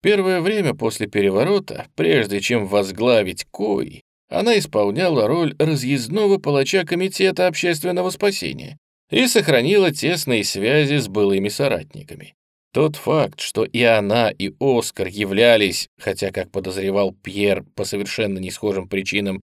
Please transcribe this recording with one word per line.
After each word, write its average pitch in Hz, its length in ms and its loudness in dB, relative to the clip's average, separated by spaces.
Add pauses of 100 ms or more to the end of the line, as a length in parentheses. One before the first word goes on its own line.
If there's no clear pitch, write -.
Первое 190 380 2
время 185 320 0
после 110 340 -4
переворота, 107 880 0
прежде 113 440 0
чем 110 260 -2
возглавить 101 840 0
кои, 196 500 -4 (300)
она 214 280 2
исполняла 120 680 2
роль 156 320 0
разъездного 151 800 0
палача 143 480 0
Комитета 185 600 0
общественного 175 640 -2
спасения 180 680 -4 (320)
и 247 160 4
сохранила 170 680 4
тесные 135 520 -2
связи 143 520 0
с 117 120 -2
былыми 98 420 2
соратниками. - 840 -6 (400)
Тот 151 240 0
факт, 139 440 -2
что - 260 -4
и 117 160 -2
она, 110 480 2
и 95 300 -6
Оскар 117 480 0
являлись, 101 800 2 (100)
хотя, 95 320 -4
как 92 200 -6
подозревал 95 640 -2
Пьер, 98 520 -2 (100)
по 101 100 -6
совершенно 101 540 -4
несхожим 95 500 -6
причинам 98 640 -4